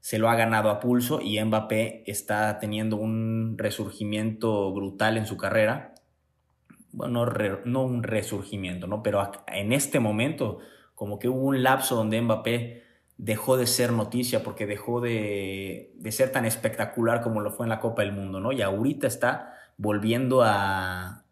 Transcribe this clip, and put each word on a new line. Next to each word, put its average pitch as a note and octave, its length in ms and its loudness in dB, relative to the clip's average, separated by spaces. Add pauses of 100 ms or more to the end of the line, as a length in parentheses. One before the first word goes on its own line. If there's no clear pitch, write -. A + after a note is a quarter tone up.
se - 180 -4
lo A2 100 4
ha A#2 60 6
ganado A2+ 340 4
a G#2 120 2
pulso B2 420 2
y G#2+ 180 0
Mbappé A2 680 0
está G#2 500 0
teniendo G#2+ 380 -2
un A2+ 600 0
resurgimiento G#2+ 1160 -2
brutal G2 440 0
en A2 100 0
su G#2 100 -6
carrera. A2 580 0 (960)
Bueno, A#2+ 340 -2
no - 20 2
re-, G#2+ 400 -2
no C3 180 2
un B2 180 0
resurgimiento, G2 840 -4
¿no? G#2+ 160 -4
Pero G2+ 160 4
ac-, - 260 -6
en G2+ 260 -2
este C#3 280 2
momento, A#2 580 0 (380)
como G2+ 240 -8
que A#2+ 80 0
hubo C3 180 0
un C3+ 160 4
lapso C3 320 4
donde A2+ 260 2
Mbappé A#2 640 0 (340)
dejó A2 400 0
de B2 120 2
ser A#2+ 240 2
noticia A#2 500 0
porque G#2 240 -6
dejó A2 340 -4
de, G2+ 920 -4
de - 160 -8
ser B2+ 220 2
tan A#2+ 140 2
espectacular A2+ 760 0
como A2+ 180 0
lo G#2 120 -4
fue A#2 140 -4
en A2+ 40 0
la A2 80 -2
Copa A2+ 240 -2
del G2 80 0
Mundo, F#2+ 300 -6
¿no? A2+ 100 -2
Y C3+ 100 -2
ahorita G#2+ 460 0
está - 480 0 (220)
volviendo A#2 680 4
a F#2+ 880 0